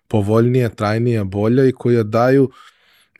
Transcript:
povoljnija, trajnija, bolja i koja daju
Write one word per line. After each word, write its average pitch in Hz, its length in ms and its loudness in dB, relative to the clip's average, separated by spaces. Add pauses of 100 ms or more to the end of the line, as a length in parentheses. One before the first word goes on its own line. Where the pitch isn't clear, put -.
povoljnija, 117 640 0
trajnija, 110 540 -2
bolja 107 420 0
i 127 60 2
koja 120 320 -2
daju 123 460 2 (720)